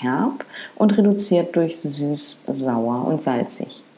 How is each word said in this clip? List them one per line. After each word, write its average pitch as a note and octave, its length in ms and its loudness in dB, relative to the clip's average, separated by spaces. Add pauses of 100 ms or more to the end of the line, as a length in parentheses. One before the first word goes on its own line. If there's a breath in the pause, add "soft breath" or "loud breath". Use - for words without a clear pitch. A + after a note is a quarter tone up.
herb D3+ 440 -2 (320 loud breath)
und G#3 200 4
reduziert G3 600 4
durch E3 240 0
süß, C#3+ 680 -4
sauer B2 580 0
und D#3+ 140 0
salzig. - 640 -4 (140)